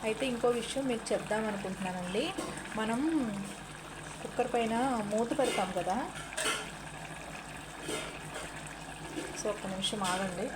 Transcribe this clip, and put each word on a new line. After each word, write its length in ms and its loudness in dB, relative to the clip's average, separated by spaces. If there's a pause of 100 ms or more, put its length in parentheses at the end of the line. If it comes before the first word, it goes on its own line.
అయితే 260 2
ఇంకో 160 4 (120)
విషయం 320 0
మీకు 200 0
చెప్దాం 380 2
అనుకుంటున్నానండి. 720 0 (560)
మనం 200 2 (1200)
కుక్కర్ 340 0
పైన 180 4 (380)
మూత 180 4 (100)
పెడతాం 380 4
కదా, 200 2 (3500)
so 160 0
ఒక్క 200 -4
నిమిషం 280 0 (100)
ఆగండి. 440 2